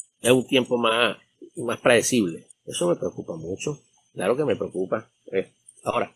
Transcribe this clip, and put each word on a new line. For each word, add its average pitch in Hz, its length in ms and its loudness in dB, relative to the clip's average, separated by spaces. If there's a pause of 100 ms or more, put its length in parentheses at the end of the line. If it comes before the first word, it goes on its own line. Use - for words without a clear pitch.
(220)
en 117 100 6
un 127 140 4
tiempo 123 320 0
más, 113 400 2 (360)
más 120 240 -6
predecible. 107 680 2 (180)
Eso - 240 -4
me 175 80 0
preocupa 85 400 -10
mucho. 92 460 -8 (320)
Claro 104 240 0
que 151 80 -2
me 104 100 0
preocupa. 92 540 -6 (220)
Eh, 95 200 -2 (320)
ahora, 110 320 -4